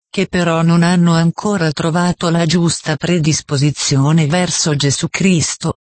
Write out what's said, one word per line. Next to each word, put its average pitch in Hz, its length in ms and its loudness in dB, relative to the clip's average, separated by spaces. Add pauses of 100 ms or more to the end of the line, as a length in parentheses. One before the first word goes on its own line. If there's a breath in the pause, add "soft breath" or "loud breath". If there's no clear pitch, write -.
che 190 180 -2
però 170 360 0
non 170 200 4
hanno 175 300 2
ancora 165 580 0
trovato 170 600 -2
la 170 160 0
giusta 165 500 0
predisposizione 151 1300 0
verso 170 480 -2
Gesù 139 360 -2
Cristo, - 720 -2